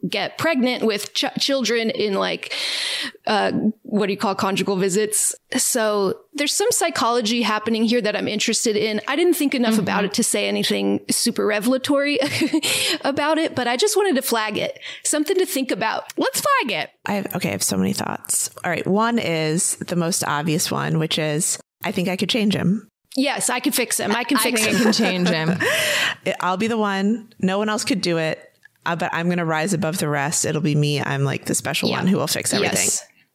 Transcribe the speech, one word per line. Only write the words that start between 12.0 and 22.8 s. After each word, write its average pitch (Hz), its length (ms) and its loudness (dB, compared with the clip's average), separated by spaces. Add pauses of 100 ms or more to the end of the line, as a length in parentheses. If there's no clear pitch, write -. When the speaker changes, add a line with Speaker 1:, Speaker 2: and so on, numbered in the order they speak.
Speaker 1:
<laughs> - 420 -2
about 294 360 0
it, 320 160 0
but 247 120 -2
I 240 100 0
just 403 200 2
wanted 381 200 4
to 262 60 2
flag 220 360 -2
it. - 200 -4 (260)
Something 311 340 0
to 370 80 4
think 262 240 -2
about. 220 460 -2
Speaker 2:
Let's - 240 0
flag 494 320 2
it. 156 180 -4 (160)
Speaker 3:
I 202 80 -2
have, 196 220 -4
okay, 185 120 -2
I 101 40 -2
have 95 100 -4
so - 140 0
many 95 160 2
thoughts. - 580 -4 (140)
All 180 60 -2
right. - 160 -4
One 226 320 2
is 160 580 0
the - 200 -6
most 165 280 0
obvious 147 460 0
one, 147 280 0
which 156 200 0
is 156 400 -2 (260)
I 175 80 -2
think 180 160 -2
I 180 80 -2
could 185 140 -2
change 214 240 2
him. 196 320 0 (300)